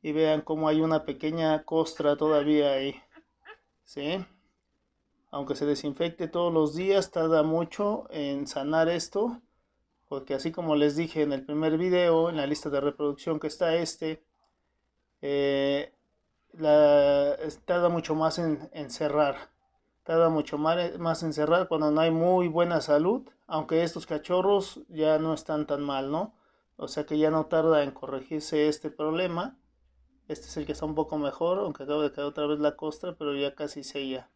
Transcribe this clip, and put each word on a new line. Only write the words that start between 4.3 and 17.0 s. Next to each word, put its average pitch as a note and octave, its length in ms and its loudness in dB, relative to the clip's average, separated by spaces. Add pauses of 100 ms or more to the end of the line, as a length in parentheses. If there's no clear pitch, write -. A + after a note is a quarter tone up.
Aunque C#3+ 260 -4
se C#3+ 120 -2
desinfecte D3+ 600 -4
todos E3+ 240 0
los D#3 240 2
días, F#3+ 360 2
tarda D#3+ 320 2
mucho E3+ 680 -2
en C#3+ 380 -6
sanar D#3+ 420 0
esto, G3+ 540 -4 (640)
porque C#3 260 -8
así C3+ 180 -4
como E3 240 0
les D3 200 4
dije D#3+ 260 -2
en D3 120 0
el C3+ 120 -6
primer D#3 320 0
video, F3 540 2
en D#3+ 60 -4
la C#3 100 -2
lista D3 240 -4
de C#3 100 0
reproducción D3 580 -2
que D#3+ 60 -10
está D#3+ 300 0
este, D#3+ 480 -4 (1000)
eh, C#3 720 0 (600)
la, D3 840 6